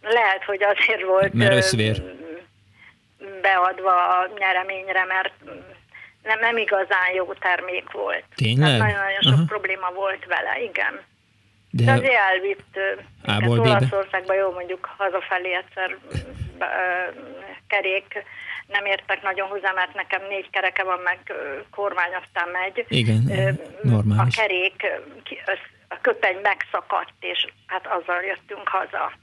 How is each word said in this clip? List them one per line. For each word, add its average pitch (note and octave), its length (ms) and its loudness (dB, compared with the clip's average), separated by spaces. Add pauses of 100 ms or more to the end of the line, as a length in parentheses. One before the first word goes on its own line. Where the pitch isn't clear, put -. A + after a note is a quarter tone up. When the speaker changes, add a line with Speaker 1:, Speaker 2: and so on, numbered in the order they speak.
Speaker 1:
lehet, G#3+ 360 4
hogy G3+ 180 -2
azért G#3 400 2
volt, F#3+ 300 4
Speaker 2:
Mert A#2 200 6
Speaker 1:
ö, A#2 40 6
Speaker 2:
összvér. A2 460 2 (1400)
Speaker 1:
beadva F#3 680 4 (100)
a F#3 100 2 (100)
nyereményre, F#3+ 680 0
mert F#3+ 280 -2 (880)
nem, A3 160 0
nem A#3 180 2
igazán F#3+ 580 2
jó F#3 180 -2
termék F3+ 600 -2
volt. - 320 -4 (100)
Speaker 2:
Tényleg? B2+ 340 4
Speaker 1:
Tehát B2+ 120 4
nagyon-nagyon G2+ 420 0
sok A2+ 100 6
Speaker 2:
Aha. D3 140 6
Speaker 1:
probléma F#3+ 480 -2
volt F#3+ 320 -2
vele, - 360 -2
igen. - 380 -4 (720)
Speaker 2:
De A#2 140 2
Speaker 1:
De C4+ 80 6
azért C4 220 4 (180)
elvitt, F#3+ 440 -4
ö, F#3+ 40 -6 (460)
minket G#2+ 160 0
Speaker 2:
A-ból A#2 180 4
B-be? - 80 4
Speaker 1:
Olaszországba, F#3+ 680 2
jó, G3 180 2
mondjuk F3+ 320 -8 (120)
hazafelé F#3 580 -2
egyszer, F#3 420 -6 (640)
ö, - 60 -2 (1000)
kerék, G3 580 -2 (420)
nem G3+ 180 -2
értek G3 380 -2
nagyon F#3+ 260 -2
hozzá, G3 240 -2
mert F#3 220 -2
nekem F#3+ 340 -4
négy G3 220 -6
kereke F#3+ 340 0
van, F#3 200 0
meg, F3+ 220 0
ö, C#3+ 320 -8 (120)
kormány, F#3 400 -2 (140)
aztán F3 240 -6
megy. F#3 400 -4
Speaker 2:
Igen, A#2 420 2
Speaker 1:
Ö, B2+ 200 2 (320)
Speaker 2:
normális. A2 560 4
Speaker 1:
a - 20 2
kerék, F#3+ 420 0
ö, D3 400 -6
ki-, - 240 -14
össz-, F#3+ 240 -6 (180)
a - 120 -12
köpeny G3+ 420 0
megszakadt, F#3+ 760 -2
és - 260 -4 (200)
hát F#3 200 -8
azzal F3+ 360 -2
jöttünk F#3+ 460 -8
haza. F#3+ 440 -4 (100)